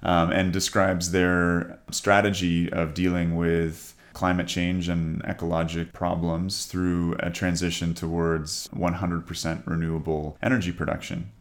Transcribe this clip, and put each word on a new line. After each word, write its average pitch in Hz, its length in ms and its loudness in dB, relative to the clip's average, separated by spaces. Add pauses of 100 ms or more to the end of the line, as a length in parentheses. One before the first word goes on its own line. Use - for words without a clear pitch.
um, 85 260 4
and 92 220 2
describes 92 580 2
their 87 680 2 (100)
strategy 92 800 2
of 80 220 -2
dealing 87 400 2
with 82 640 0 (160)
climate 90 340 0
change 87 420 0
and 82 360 -2
ecologic 82 680 -2
problems 87 760 -2
through 87 520 0
a 87 120 -2
transition 85 640 -2
towards 82 800 -2
one 87 220 -2
hundred 87 320 -4
percent 82 400 -6
renewable 80 760 -2
energy 110 300 0
production. - 720 -6